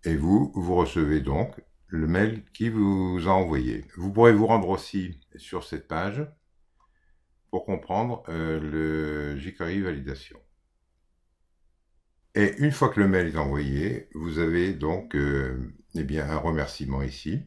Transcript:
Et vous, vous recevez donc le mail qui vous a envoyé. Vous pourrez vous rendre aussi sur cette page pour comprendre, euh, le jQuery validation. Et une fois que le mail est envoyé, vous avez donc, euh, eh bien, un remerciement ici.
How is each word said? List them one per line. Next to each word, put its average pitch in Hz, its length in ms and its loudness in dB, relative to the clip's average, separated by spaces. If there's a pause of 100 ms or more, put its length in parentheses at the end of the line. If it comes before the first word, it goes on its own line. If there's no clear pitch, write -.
Et 82 140 0
vous, 98 360 4
vous 90 220 0
recevez 78 460 2
donc 69 340 -2 (320)
le 80 200 -2
mail 104 440 0
qui 110 160 -2
vous 98 580 2
a 95 40 0
envoyé. 71 560 0 (100)
Vous 90 160 -6
pourrez 113 220 10
vous 107 140 6
rendre 104 200 4
aussi 92 540 -4 (160)
sur - 260 -10
cette - 240 -12
page 101 400 -6 (1200)
pour - 140 -4
comprendre, 107 640 -4
euh, 80 320 -4
le 76 800 -4
jQuery 87 400 -6
validation. 69 600 -8 (1900)
Et 104 220 4
une 147 160 2
fois 135 160 2
que 107 100 -2
le 98 80 8
mail 92 200 4
est 78 100 -4
envoyé, 71 760 -2
vous 80 260 -4
avez 87 340 2
donc, 78 420 -4
euh, 67 580 -2 (220)
eh 82 80 -4
bien, 71 260 -4
un 78 80 -2
remerciement 71 640 -4
ici. 76 460 -6